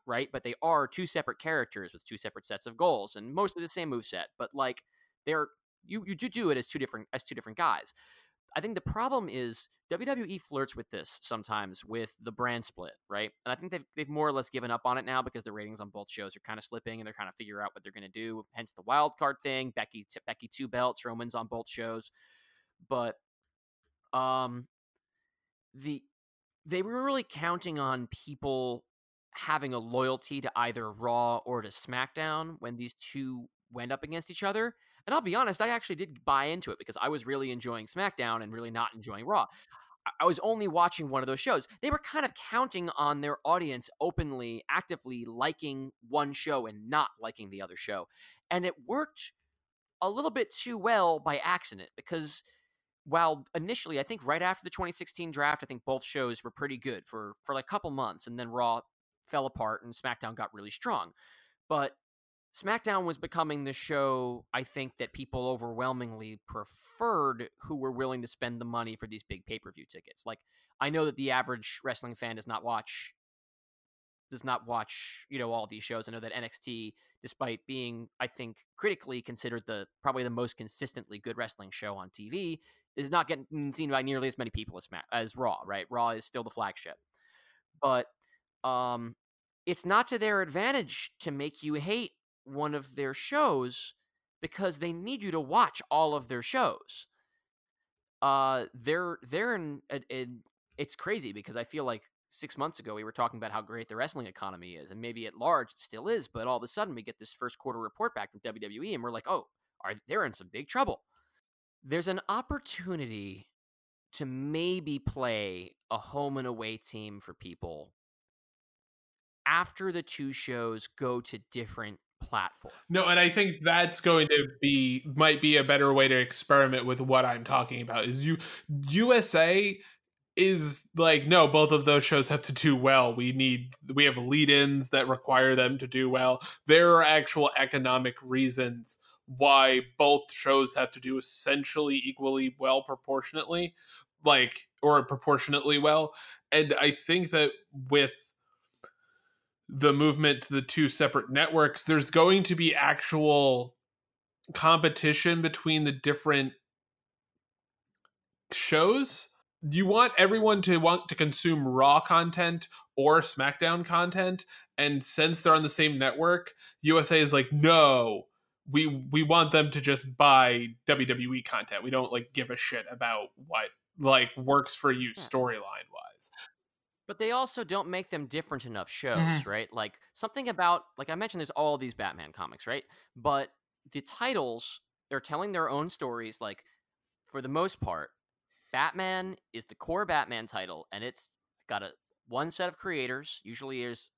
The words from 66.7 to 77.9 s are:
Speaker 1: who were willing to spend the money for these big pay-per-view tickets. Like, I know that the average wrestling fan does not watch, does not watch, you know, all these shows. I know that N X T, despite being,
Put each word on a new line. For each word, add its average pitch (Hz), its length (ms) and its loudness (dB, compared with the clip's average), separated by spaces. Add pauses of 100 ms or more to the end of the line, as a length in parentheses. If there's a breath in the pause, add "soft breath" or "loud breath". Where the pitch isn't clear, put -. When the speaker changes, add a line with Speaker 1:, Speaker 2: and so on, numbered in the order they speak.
Speaker 1:
who 156 160 -8
were 131 140 -6
willing 131 300 -4
to 120 60 -10
spend 120 340 -8
the 120 40 -8
money 117 300 -6
for 113 120 -14
these 107 160 -14
big 95 220 -14
pay-per-view 95 440 -14
tickets. - 380 -18
Like, 110 120 -12 (400)
I 139 120 0
know 156 140 2
that 139 100 -2
the 135 160 -2
average 127 520 -2
wrestling 120 320 -8
fan 117 200 -10
does 110 120 -14
not 113 160 -6
watch, - 520 -6 (1160)
does 123 140 -16
not 120 240 -4
watch, - 640 -6
you 139 100 -10
know, 117 120 -4
all 113 140 -4
these 107 180 -14
shows. 113 240 -8
I 117 40 -14
know 113 80 -12
that 113 160 -10
N 120 80 -8
X - 160 -12
T, 113 340 -12 (300)
despite 123 420 -8
being, 120 440 -10 (100)